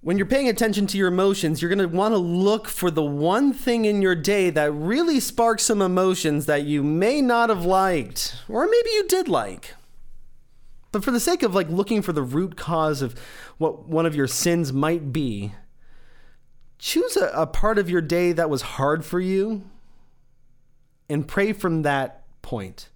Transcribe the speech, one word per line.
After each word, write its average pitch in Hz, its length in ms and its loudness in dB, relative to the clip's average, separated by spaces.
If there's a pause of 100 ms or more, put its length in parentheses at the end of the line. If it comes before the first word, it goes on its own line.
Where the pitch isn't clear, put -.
When 170 160 0
you're 196 80 2
paying 262 240 2
attention 214 380 0
to 202 100 -2
your 196 120 2
emotions, 180 520 2
you're 170 80 -2
gonna 190 180 2
wanna 202 300 0
look 190 500 2
for - 240 -2
the 156 120 0
one 170 500 2
thing 233 320 0
in 208 160 2
your 185 140 4
day 190 340 2
that 151 240 2
really 247 480 0
sparks 233 440 0
some 202 180 2
emotions 180 640 2
that 147 180 0
you 147 180 0
may 185 380 2
not 233 300 2
have 180 160 0
liked, 180 720 0 (120)
or 226 180 0
maybe 466 280 2
you 415 140 0
did 370 200 2
like. 107 460 -4 (1160)
But 202 120 -2
for 277 60 0
the 240 100 2
sake 339 220 0
of, 202 120 0
like, 185 140 2
looking 202 320 0
for 175 140 -4
the 147 80 0
root 160 340 -4
cause 156 460 -2
of 120 180 -6 (380)
what - 280 -2
one 165 200 0
of 156 80 0
your 139 140 0
sins 170 440 0
might 151 400 -2
be, 107 400 -4 (1300)
choose - 400 -2
a, 190 160 2
a 160 120 0
part 208 300 4
of 185 140 0
your 175 100 2
day 170 320 2
that 165 160 0
was 139 140 -2
hard 147 420 0
for 180 160 -2
you 190 440 -2 (1400)
and 151 200 -2
pray 202 240 0
from 170 300 -2
that 139 420 -2 (180)
point. 95 540 -10